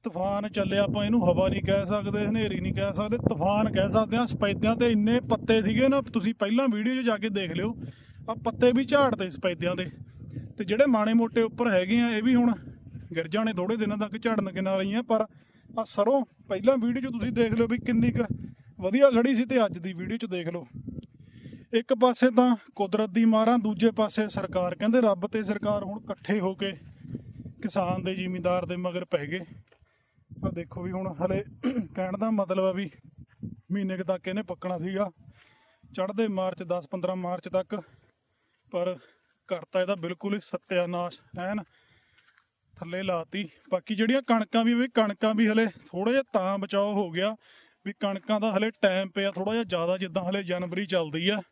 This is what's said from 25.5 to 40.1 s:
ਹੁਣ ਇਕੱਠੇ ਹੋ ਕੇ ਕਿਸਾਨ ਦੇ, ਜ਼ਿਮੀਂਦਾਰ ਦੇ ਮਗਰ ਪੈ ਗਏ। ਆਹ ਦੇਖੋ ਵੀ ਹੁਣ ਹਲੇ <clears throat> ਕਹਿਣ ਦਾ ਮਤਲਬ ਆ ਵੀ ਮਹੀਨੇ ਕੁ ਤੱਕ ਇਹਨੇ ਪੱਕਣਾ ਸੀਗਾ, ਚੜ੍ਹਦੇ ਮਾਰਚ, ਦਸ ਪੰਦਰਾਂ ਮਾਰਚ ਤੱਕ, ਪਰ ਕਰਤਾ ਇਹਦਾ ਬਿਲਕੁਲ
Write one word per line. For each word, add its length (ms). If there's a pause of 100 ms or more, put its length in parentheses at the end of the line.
ਹੁਣ 140
ਇਕੱਠੇ 420
ਹੋ 140
ਕੇ 160 (920)
ਕਿਸਾਨ 420
ਦੇ, 100
ਜ਼ਿਮੀਂਦਾਰ 520
ਦੇ 100
ਮਗਰ 280
ਪੈ 220
ਗਏ। 180 (1000)
ਆਹ 80
ਦੇਖੋ 300
ਵੀ 80
ਹੁਣ 240
ਹਲੇ 280 (200)
<clears throat> 320
ਕਹਿਣ 240
ਦਾ 120
ਮਤਲਬ 340
ਆ 80
ਵੀ 160 (840)
ਮਹੀਨੇ 240
ਕੁ 80
ਤੱਕ 240
ਇਹਨੇ 140
ਪੱਕਣਾ 360
ਸੀਗਾ, 320 (840)
ਚੜ੍ਹਦੇ 340
ਮਾਰਚ, 340
ਦਸ 240
ਪੰਦਰਾਂ 300
ਮਾਰਚ 320
ਤੱਕ, 280 (960)
ਪਰ 240 (520)
ਕਰਤਾ 320
ਇਹਦਾ 160
ਬਿਲਕੁਲ 380